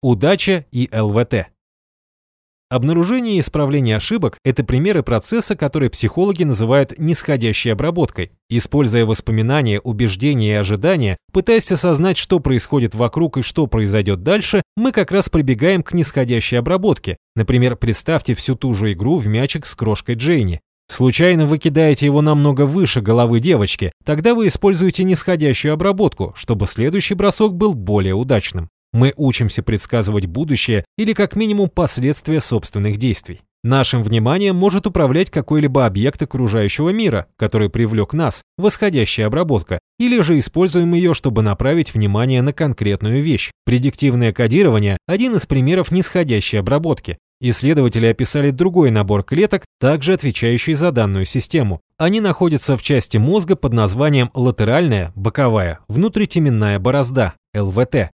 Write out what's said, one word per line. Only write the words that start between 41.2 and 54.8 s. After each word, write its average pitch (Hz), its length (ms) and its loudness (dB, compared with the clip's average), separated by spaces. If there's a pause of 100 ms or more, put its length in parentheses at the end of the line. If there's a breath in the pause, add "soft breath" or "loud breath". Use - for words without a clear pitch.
направить 135 500 0
внимание 113 480 0
на 139 100 0
конкретную 113 720 -2
вещь. 147 300 -2 (120)
Предиктивное 123 680 0
кодирование — 113 640 2 (100)
один 220 280 0
из 180 100 0
примеров 143 460 0
нисходящей 156 680 0
обработки. 135 600 -2 (200)
Исследователи 123 680 2
описали 143 420 0
другой 170 400 2
набор 104 320 2
клеток, 190 440 -2 (140)
также 143 340 2
отвечающий 123 600 -2
за 160 180 0
данную 101 340 0
систему. 117 560 -2 (180)
Они 190 220 0
находятся 165 540 0
в 113 60 -6
части - 360 0
мозга 170 380 2
под 120 180 -4
названием 123 600 2
латеральная, 120 840 0